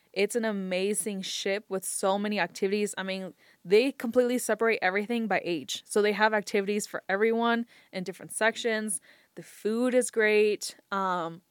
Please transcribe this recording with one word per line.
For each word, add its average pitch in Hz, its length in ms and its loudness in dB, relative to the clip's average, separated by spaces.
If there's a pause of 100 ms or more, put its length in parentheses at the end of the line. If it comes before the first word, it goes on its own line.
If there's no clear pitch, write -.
(140)
it's 208 220 0
an 226 100 0
amazing 196 760 -2
ship 196 480 -4
with 190 160 -4
so 196 340 0
many 208 200 -2
activities. 196 580 0
I 190 60 -6
mean, 190 300 -6 (320)
they 220 280 6
completely 247 460 2
separate 226 420 0
everything 208 460 0
by 190 180 0
age. 160 400 -4
So - 160 2
they 208 120 4
have 214 200 2
activities 208 540 -2
for - 220 -10
everyone 226 560 2 (280)
in 185 100 -6
different 180 300 -10
sections. 220 680 -2 (340)
The 165 80 -14
food 233 500 -2
is 247 180 2
great. 214 640 2 (160)
Um, 180 600 -4